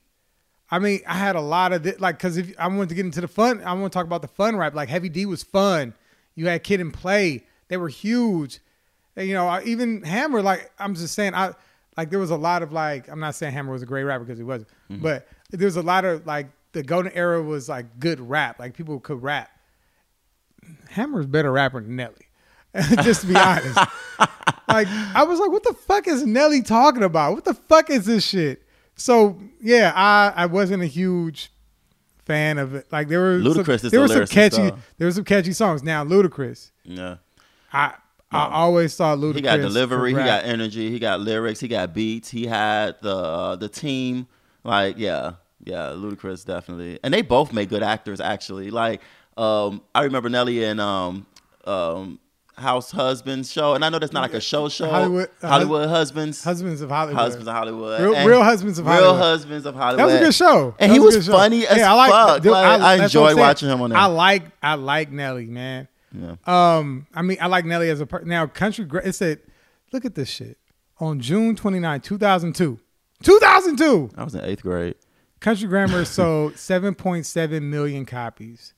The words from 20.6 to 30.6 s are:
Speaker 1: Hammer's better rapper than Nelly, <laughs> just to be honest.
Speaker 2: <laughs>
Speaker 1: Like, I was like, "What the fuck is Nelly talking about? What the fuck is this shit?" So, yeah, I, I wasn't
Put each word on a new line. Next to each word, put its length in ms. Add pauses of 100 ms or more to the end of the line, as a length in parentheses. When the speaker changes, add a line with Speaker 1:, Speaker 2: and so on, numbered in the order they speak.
Speaker 1:
Hammer's 380
better 240
rapper 300
than 140
Nelly, 180 (600)
<laughs> 300
just 180
to 60
be 80
honest. 480
Speaker 2:
<laughs> 60 (800)
Speaker 1:
Like, 220
I 340
was 160
like, 120
"What 120
the 120
fuck 320
is 180
Nelly 380
talking 400
about? 320
What 100
the 80
fuck 380
is 160
this 180
shit?" 380 (320)
So, 440 (220)
yeah, 340
I, 400
I 120
wasn't 340